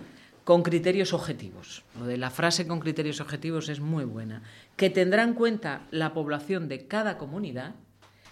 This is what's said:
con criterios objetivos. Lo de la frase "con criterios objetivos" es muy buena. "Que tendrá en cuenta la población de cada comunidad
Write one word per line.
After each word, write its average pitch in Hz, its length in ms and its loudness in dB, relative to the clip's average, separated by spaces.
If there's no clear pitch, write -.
con 175 180 8
criterios 180 500 2
objetivos. 139 720 -6
Lo 120 80 -6
de 123 120 -2
la 127 120 -2
frase 170 380 2
"con 170 100 -2
criterios 151 420 -2
objetivos" 151 480 -4
es 143 120 -4
muy 151 240 -2
buena. 110 400 -8
"Que 190 140 4
tendrá 190 340 4
en 233 100 2
cuenta 214 560 0
la 160 240 0
población 151 540 -2
de 135 180 -8
cada 208 320 -2
comunidad 143 560 -8